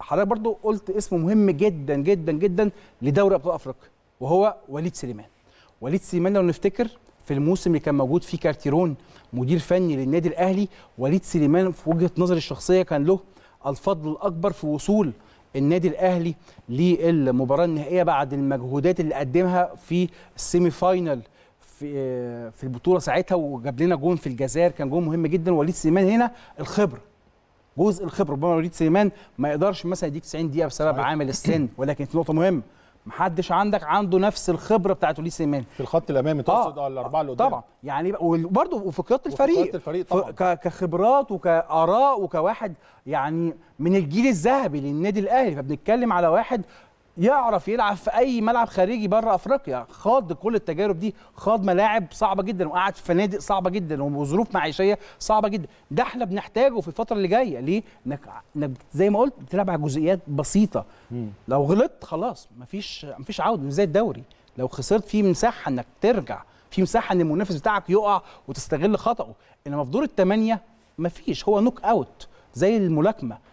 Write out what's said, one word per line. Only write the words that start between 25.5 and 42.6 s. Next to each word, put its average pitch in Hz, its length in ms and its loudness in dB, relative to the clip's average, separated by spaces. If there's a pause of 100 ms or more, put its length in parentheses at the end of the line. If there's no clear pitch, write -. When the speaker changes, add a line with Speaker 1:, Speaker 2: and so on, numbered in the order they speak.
Speaker 1:
وليد 160 200 2
سليمان 185 340 2
هنا 233 220 2 (300)
الخبره، 156 400 -2 (760)
جزء 202 260 0
الخبره. 160 280 -2
ربما 160 220 0
وليد 165 200 0
سليمان 180 360 4 (280)
ما 139 100 -2
يقدرش 170 380 -2
مثلا 175 220 -4
يديك 147 140 -8
تسعين 160 280 -6
دقيقه 156 160 0
بسبب 151 280 0
Speaker 2:
صحيح. 120 120 -2
Speaker 1:
عامل 147 220 0
السن، 147 480 -2
ولكن 139 280 -4
في 147 120 -6
نقطه 160 160 0
مهمه، 160 300 2 (440)
محدش 175 460 -4
عندك 202 320 0
عنده 185 340 2
نفس 190 320 0
الخبره 196 420 0
بتاعت 160 260 0
وليد 160 140 -6
سليمان 143 320 -2 (100)
Speaker 2:
في - 60 -10
الخط 160 300 -2
الامامي 143 320 0
تقصد، 175 360 0
Speaker 1:
آه، 143 60 -4
Speaker 2:
آه، 139 40 -4
الاربعه 135 320 -4
اللي 139 120 -4
قدام. 226 160 2
Speaker 1:
طبعا، 147 140 -4 (220)
يعني 147 280 -4
بقى، 185 120 -4
وال-، 165 220 2
وبرضه 269 300 0
وفي 185 260 -6
قياده 262 240 0
Speaker 2:
وفي 277 60 -6
Speaker 1:
الفريق، 277 240 2
Speaker 2:
قيادة 330 220 0
الفريق 175 280 -6
Speaker 1:
ف-، - 40 -20
Speaker 2:
طبعا. 185 200 0
Speaker 1:
ك-، 180 300 0
كخبرات 190 720 2
وكاراء 180 880 2
وكواحد 180 500 -2 (340)